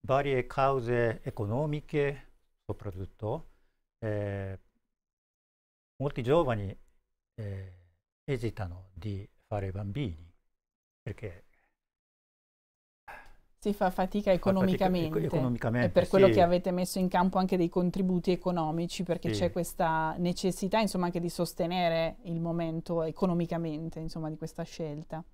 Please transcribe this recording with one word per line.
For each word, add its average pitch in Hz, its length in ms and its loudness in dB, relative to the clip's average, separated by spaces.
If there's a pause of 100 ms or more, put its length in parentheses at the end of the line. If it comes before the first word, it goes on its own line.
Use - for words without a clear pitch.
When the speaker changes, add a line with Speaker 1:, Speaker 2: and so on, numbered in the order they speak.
Speaker 1:
varie 135 460 2
cause 123 760 2
economiche, 143 1040 -2 (380)
soprattutto, 104 800 -6 (520)
eh, 101 600 -4 (1400)
molti 139 260 -2
giovani, 117 520 2 (600)
eh, 95 380 -10 (520)
esitano 107 680 -6
di 98 340 -8 (200)
fare 98 240 -4
bambini, 101 600 -6 (680)
perché 98 440 -10 (2250)
Speaker 2:
Si 202 120 0
fa 190 160 0
fatica - 20 -4
Speaker 1:
fa - 0 -
fatica 196 400 0
eco-, 180 180 4
Speaker 2:
economicamente. 185 760 2
Speaker 1:
economicamente, 123 640 0
Speaker 2:
È - 40 0
per 175 160 4
quello 190 200 8
Speaker 1:
sì. 175 60 8
Speaker 2:
che 180 80 8
avete 180 300 4
messo 180 260 -2
in 185 120 2
campo 185 300 4
anche 185 180 2
dei 170 100 4
contributi 180 640 2
economici, 170 720 -2
perché 165 300 0
Speaker 1:
Sì. 104 80 0
Speaker 2:
c'è 175 100 2
questa 160 680 0
necessità, 180 640 0
insomma, 185 260 0
anche 175 140 -2
di 170 100 -2
sostenere 170 920 0
il 170 160 -4
momento 165 640 -2
economicamente, 165 960 -2
insomma, 160 300 -6
di 156 80 -8
questa 160 260 -8
scelta. 160 580 -8 (120)